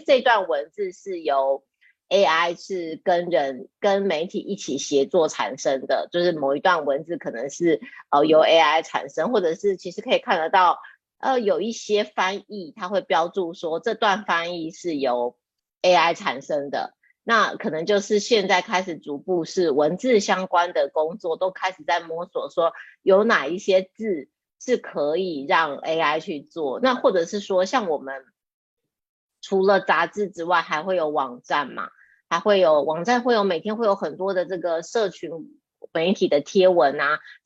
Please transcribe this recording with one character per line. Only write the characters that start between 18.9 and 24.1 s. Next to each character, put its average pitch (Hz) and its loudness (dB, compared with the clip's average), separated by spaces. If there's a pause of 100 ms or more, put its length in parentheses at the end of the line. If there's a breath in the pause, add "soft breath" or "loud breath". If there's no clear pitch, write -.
逐 143 -10
步 175 -2
是 175 0
文 151 2
字 240 2
相 190 -2
关 175 0
的 143 0
工 160 -4
作 165 -4
都 190 -2
开 185 -6
始 160 -18
在 175 0
摸 165 -10
索 143 -6
说 165 0 (300 loud breath)
有 190 6
哪 196 2
一 170 -4
些 190 2
字 185 -6 (320)